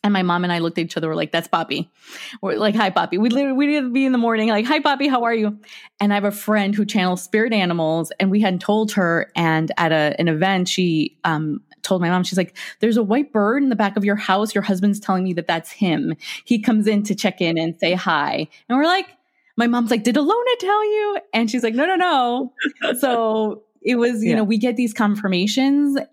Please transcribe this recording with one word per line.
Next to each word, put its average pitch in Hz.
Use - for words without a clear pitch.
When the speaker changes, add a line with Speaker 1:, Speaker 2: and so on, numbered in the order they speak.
Speaker 1:
And 208
my 190
mom 175
and 180
I 170
looked 165
at 165
each -
other. 160
We're 160
like, 160
"That's 170
Poppy." 165
We're 196
like, 214
"Hi, 214
Poppy." 175
We'd 226
literally, 269
we'd 285
be 269
in 262
the 254
morning, 226
like, 220
"Hi, 302
Poppy. 285
How 254
are 233
you?" 214
And 208
I -
have 202
a 202
friend 202
who 208
channels 185
spirit 220
animals, 165
and 190
we 208
hadn't 185
told 214
her. 170
And 160
at 165
a, 151
an 170
event, 180
she, 165
um, 156
told 185
my 170
mom, 185
she's 180
like, 180
"There's 220
a 233
white 240
bird 226
in 262
the 226
back 202
of 202
your 202
house. 208
Your 202
husband's 202
telling 185
me 185
that 170
that's 165
him. 165
He 226
comes 214
in 208
to 202
check -
in 170
and 160
say 175
hi." 160
And 247
we're 294
like, 359
my 233
mom's 240
like, 226
"Did 240
Alona 466
tell 415
you?" 415
And 226
she's 233
like, 226
"No, 277
no, 381
no." 262
Speaker 2:
<laughs> 247
Speaker 1:
So 220
it 247
was, 233
you 226
Speaker 2:
Yeah. 233
Speaker 1:
know, 220
we 214
get 226
these 240
confirmations. 220